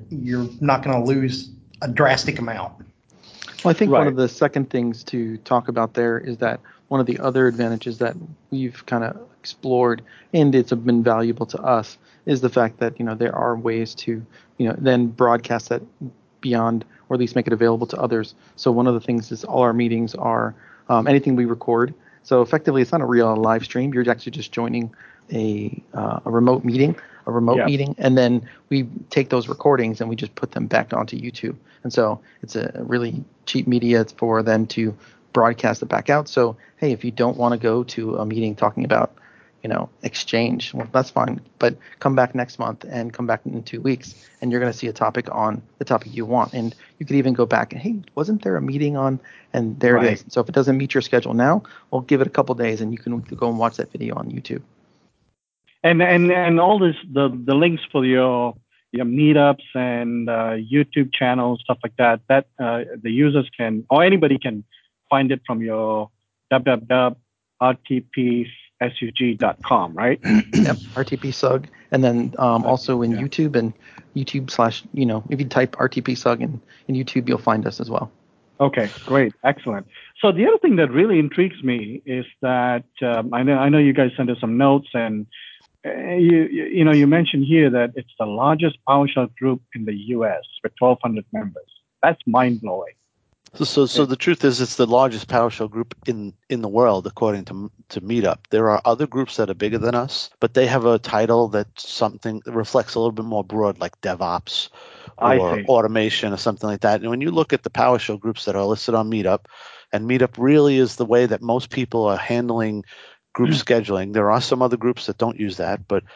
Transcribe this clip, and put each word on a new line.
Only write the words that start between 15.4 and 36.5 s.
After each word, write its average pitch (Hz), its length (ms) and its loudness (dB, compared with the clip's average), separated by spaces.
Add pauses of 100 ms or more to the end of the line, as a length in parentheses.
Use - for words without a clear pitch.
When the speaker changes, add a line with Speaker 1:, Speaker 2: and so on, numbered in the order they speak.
Speaker 2:
that 120 120 -4 (600)
beyond, 113 440 -2 (240)
or 131 60 -2
at 123 60 2
least 120 160 -2
make 117 100 0
it 117 60 6
available 117 340 4
to - 140 -8
others. 117 340 -2 (220)
So - 160 0
one 123 160 2
of 120 60 2
the 113 60 -2
things 117 300 -4
is 113 140 -12
all 127 180 0
our 120 100 4
meetings 117 440 0
are, 113 360 -2 (360)
um, 117 180 2
anything 139 300 4
we 123 80 2
record. 117 500 0 (300)
So 127 180 4
effectively, 139 400 2
it's 120 80 -2
not 170 100 0
a 135 40 -2
real 117 320 4
live 110 260 2
stream. 127 320 -4
You're 123 160 0
actually 120 220 -4
just - 180 -10
joining 117 420 -4 (400)
a, 107 480 -4 (140)
uh, 104 300 -4
a - 60 -6
remote 120 340 4
meeting, 131 320 2 (300)
a 120 40 -6
remote 117 280 2
Speaker 3:
Yeah. 117 80 0
Speaker 2:
meeting, 139 320 -2
and 131 200 4
then 120 240 2 (280)
we 135 180 -2 (220)
take 135 180 0
those 123 200 -2
recordings 120 520 0
and 113 100 -6
we 117 60 -6
just 107 180 -10
put - 160 -8
them 120 160 -6
back 120 260 -2
onto - 240 -4
YouTube. 120 380 -10 (300)
And 123 80 -8
so 110 260 0 (240)
it's - 140 -10
a - 160 -6 (120)
really 120 380 -4 (220)
cheap 127 240 -4
media 120 360 2 (120)
for 113 260 0
them 110 260 2
to 110 280 -4 (360)
broadcast 113 500 2
it - 40 -8
back 110 240 -2
out. 147 180 0
So, 117 280 0 (220)